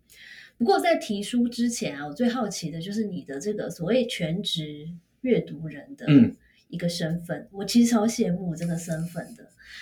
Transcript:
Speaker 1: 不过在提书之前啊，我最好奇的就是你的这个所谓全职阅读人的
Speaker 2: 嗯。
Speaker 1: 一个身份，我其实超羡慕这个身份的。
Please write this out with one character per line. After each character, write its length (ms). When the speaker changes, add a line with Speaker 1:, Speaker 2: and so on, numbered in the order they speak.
Speaker 1:
不 60
过 160
在 160
提 260
书 260
之 220
前 260
啊， 120
我 60
最 140
好 200
奇 240
的 100
就 100
是 120
你 180
的 180
这 140
个 160
所 160
谓 220
全 340
职 460
阅 200
读 260
人 300
的 100
Speaker 2:
嗯。 260
Speaker 1:
一 60
个 140
身 320
份， 280
我 140
其 220
实 40
超 160
羡 280
慕 200
这 140
个 100
身 280
份 180
的。 100